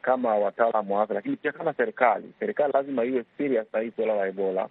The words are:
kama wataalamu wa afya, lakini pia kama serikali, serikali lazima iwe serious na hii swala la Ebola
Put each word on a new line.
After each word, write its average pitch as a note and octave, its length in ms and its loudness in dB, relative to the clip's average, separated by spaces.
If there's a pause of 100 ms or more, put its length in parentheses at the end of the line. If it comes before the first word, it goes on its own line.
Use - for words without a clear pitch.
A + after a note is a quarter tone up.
kama B2 320 2
wataalamu G#2 600 2
wa G#2 60 4
afya, G#2+ 120 0
lakini C3 220 -4
pia D3 160 -4
kama E3 220 -4
serikali, A2 640 0
serikali C#3 320 0
lazima C3+ 320 0
iwe B2+ 200 -2 (140)
serious B2+ 340 0
na A2 80 0
hii A2+ 160 -4
swala A2 180 0
la G2 120 0
Ebola F#2+ 440 -2